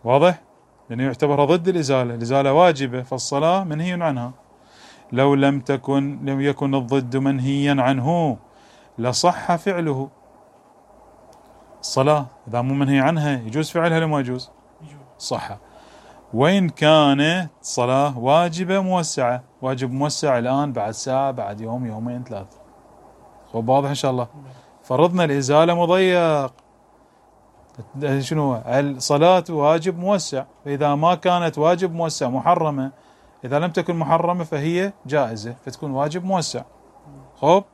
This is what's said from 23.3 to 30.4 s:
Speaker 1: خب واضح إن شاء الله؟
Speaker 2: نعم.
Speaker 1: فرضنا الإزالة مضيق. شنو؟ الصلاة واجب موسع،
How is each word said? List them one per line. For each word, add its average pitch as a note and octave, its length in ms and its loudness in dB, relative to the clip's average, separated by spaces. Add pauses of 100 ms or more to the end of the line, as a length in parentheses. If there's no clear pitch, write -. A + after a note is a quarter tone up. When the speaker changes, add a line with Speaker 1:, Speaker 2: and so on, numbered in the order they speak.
Speaker 1:
خب A2+ 160 -4
واضح C#3 200 2
إن C#3 60 -2
شاء C3+ 160 -2
الله؟ B2 240 -4
Speaker 2:
نعم. C3+ 180 -20 (300)
Speaker 1:
فرضنا E3+ 400 2
الإزالة D3 500 4
مضيق. E3+ 800 2 (1700)
شنو؟ C3+ 460 -2
الصلاة C#3+ 840 2
واجب E3 500 0
موسع، F3 440 -2 (220)